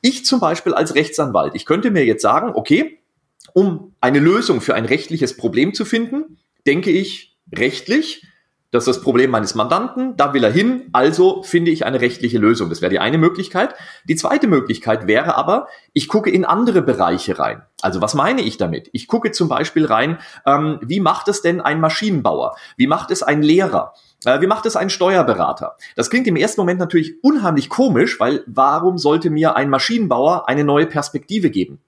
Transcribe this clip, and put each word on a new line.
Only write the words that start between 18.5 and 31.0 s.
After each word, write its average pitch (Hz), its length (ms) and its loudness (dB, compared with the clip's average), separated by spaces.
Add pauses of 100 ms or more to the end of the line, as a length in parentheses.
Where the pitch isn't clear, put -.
damit? 85 340 -6
Ich - 140 -8
gucke 226 240 -2
zum 170 180 -2
Beispiel 156 380 0
rein, 139 320 0 (260)
ähm, 147 380 0
wie 156 180 -2
macht 165 280 0
es 202 140 -2
denn 175 180 0
ein 151 200 -2
Maschinenbauer? 143 760 -2 (200)
Wie 131 120 4
macht 160 240 -2
es 190 100 -4
ein 147 180 0
Lehrer? 156 540 2 (300)
Äh, 139 160 2
wie 185 80 2
macht 214 180 -2
es 220 80 -4
ein 190 160 -2
Steuerberater? 151 840 0 (180)
Das - 160 -4
klingt 247 160 0
im 180 100 0
ersten 208 240 -2
Moment 180 200 0
natürlich 170 420 -2
unheimlich 202 460 2
komisch, 175 500 2
weil 127 280 0
warum 151 520 0
sollte 160 320 0
mir 151 260 0
ein 139 140 0
Maschinenbauer 160 800 0
eine 147 160 0
neue 147 220 2
Perspektive 165 640 -4